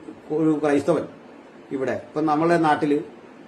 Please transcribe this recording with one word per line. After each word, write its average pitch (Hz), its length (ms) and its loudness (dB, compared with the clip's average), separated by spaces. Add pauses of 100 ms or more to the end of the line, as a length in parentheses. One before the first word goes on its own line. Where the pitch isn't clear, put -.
(380)
ഒരു 160 140 2 (120)
ക്രൈസ്തവൻ 143 400 2 (720)
ഇവിടെ, 123 200 -2 (120)
ഇപ്പം 156 220 -4
നമ്മളെ 165 360 2
നാട്ടിൽ 147 380 2 (420)